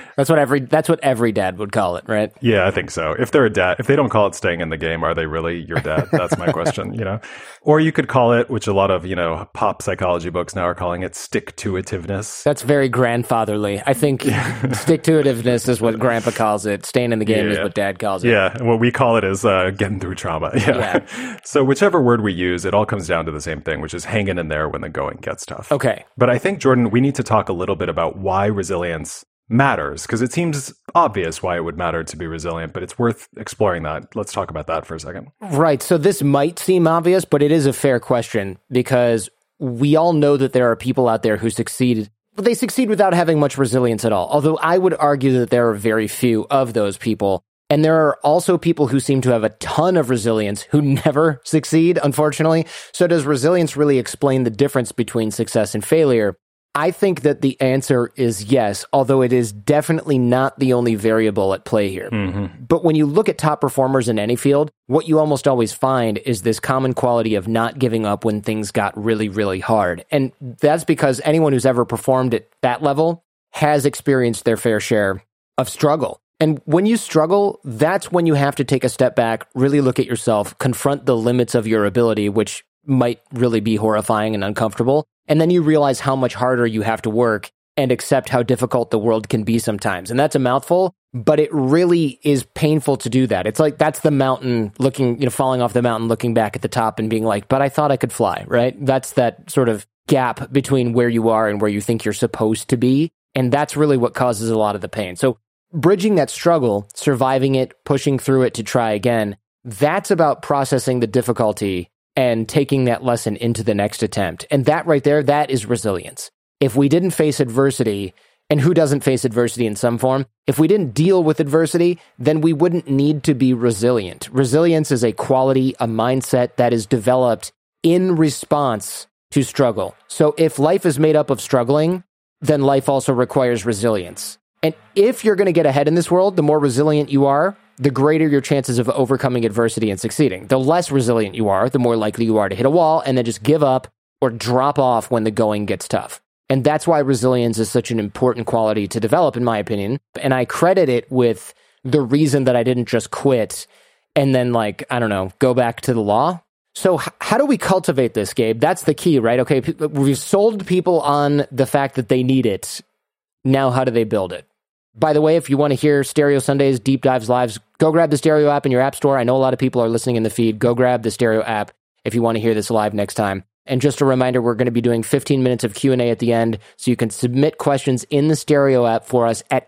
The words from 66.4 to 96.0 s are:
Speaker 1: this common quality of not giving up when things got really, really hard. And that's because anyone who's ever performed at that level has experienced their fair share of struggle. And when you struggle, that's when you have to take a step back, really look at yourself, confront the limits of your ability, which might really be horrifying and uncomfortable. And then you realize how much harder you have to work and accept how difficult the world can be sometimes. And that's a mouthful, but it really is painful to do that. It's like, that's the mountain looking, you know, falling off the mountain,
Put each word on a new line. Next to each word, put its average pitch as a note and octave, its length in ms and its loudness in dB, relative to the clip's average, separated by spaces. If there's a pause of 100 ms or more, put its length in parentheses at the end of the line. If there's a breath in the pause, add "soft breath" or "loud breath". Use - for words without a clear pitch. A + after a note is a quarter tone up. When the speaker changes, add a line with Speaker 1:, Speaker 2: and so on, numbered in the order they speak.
Speaker 1:
this A2 180 -2
common C3 340 -2
quality A#2 420 0
of F#2+ 120 -4
not A2+ 320 -2
giving A2+ 260 0
up G2+ 200 -2
when G#2+ 160 -2
things G#2+ 300 -6
got G#2 300 -2
really, G#2+ 280 -2
really F#2+ 320 -4
hard. F#2 500 0
And C3+ 300 0
that's D3 420 0
because C#3+ 400 0
anyone D#3 300 2
who's B2 120 2
ever B2 200 2
performed C3 480 0
at - 160 -4 (120)
that B2+ 220 -2
level D#3+ 400 0 (300)
has D3 320 2
experienced B2+ 580 0
their A2+ 140 2
fair G#2+ 240 0
share G2 420 0 (340)
of C3+ 120 -2
struggle. C#3+ 500 0 (220)
And D#3 240 0
when F3 200 2
you A3+ 120 2
struggle, F#3+ 640 0
that's D3 480 -2
when F3 140 2
you D#3+ 80 4
have C#3+ 240 0
to C3+ 80 -2
take C3 180 0
a B2+ 60 0
step - 260 0
back, A2+ 400 -2
really C#3 240 2
look C3 180 2
at C3 100 0
yourself, A2 500 -2
confront C#3 480 -2
the C3 100 2
limits A#2+ 400 0
of A2 120 0
your A2 180 2
ability, G#2+ 420 2
which G#2 380 -4 (200)
might B2 360 0 (100)
really A#2 300 0
be G#2+ 160 0
horrifying G#2+ 580 0
and G2+ 80 -4
uncomfortable. A#2 640 -2 (220)
And D#3 140 2
then D#3+ 80 2
you F3+ 120 4
realize D3 380 2
how C3+ 160 -2
much C3 200 -2
harder B2 320 0
you A2 140 -2
have A2 220 -2
to A2+ 60 -4
work A2 400 0 (280)
and C3 140 2
accept - 380 0
how B2 140 0
difficult A#2+ 480 0
the A2+ 80 2
world A2 280 0
can A2 160 -2
be A#2 160 0
sometimes. G2 520 -6
And B2 80 -2
that's D3 160 0
a C#3+ 40 2
mouthful, C#3 540 0 (200)
but D3 260 2
it D3+ 120 0
really D#3+ 680 2
is C#3 220 0 (100)
painful D3+ 440 0
to - 120 -6
do B2+ 180 2
that. G2 200 -2
It's G#2+ 120 -2
like, D3+ 180 2
that's D3+ 240 0
the D3+ 100 2
mountain B2+ 640 0
looking, B2+ 420 0
you C#3 60 0
know, B2 60 0
falling C3 300 0
off A#2 120 -2
the B2 80 0
mountain, A2+ 260 0